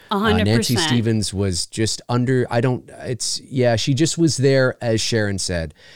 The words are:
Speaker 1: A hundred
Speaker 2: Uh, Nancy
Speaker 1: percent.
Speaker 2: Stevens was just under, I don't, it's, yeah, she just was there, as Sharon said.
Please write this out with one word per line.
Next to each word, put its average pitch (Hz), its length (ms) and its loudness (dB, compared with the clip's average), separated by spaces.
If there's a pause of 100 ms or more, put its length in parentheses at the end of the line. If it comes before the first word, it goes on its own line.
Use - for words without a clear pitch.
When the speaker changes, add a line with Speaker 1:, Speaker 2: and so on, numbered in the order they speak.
(120)
Speaker 1:
A 202 80 0
hundred - 220 2
Speaker 2:
Uh, - 100 0
Nancy 117 240 2
Speaker 1:
percent. 160 160 0
Speaker 2:
Stevens 110 420 0
was 95 320 -2
just - 420 -4
under, 123 440 0
I 120 100 0
don't, 127 260 -2 (120)
it's, - 420 -6
yeah, 120 340 2
she 131 200 0
just 160 240 0
was 165 180 2
there, 131 420 2
as 113 220 0
Sharon 101 380 0
said. 82 340 -4 (220)